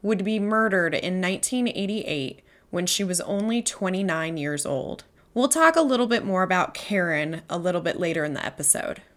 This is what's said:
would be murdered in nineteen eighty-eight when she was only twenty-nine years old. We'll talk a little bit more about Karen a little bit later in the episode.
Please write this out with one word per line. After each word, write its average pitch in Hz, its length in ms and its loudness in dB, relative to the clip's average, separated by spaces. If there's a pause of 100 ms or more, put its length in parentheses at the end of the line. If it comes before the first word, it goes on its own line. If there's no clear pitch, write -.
would 196 240 2
be 214 140 0
murdered 196 560 2
in 185 260 0
nineteen 233 460 0
eighty-eight 190 760 -4 (300)
when 180 160 -2
she - 160 0
was 180 180 -2
only 214 400 0
twenty-nine 185 760 -2
years 147 280 -2
old. - 380 -4 (320)
We'll 247 120 2
talk 320 280 6
a 330 60 6
little 247 260 2
bit 233 180 0
more 185 160 2
about 185 320 2
Karen 160 760 -2
a 175 80 -2
little 175 220 0
bit 170 180 -2
later 165 260 0
in 147 80 -4
the - 100 -4
episode. - 600 -2 (140)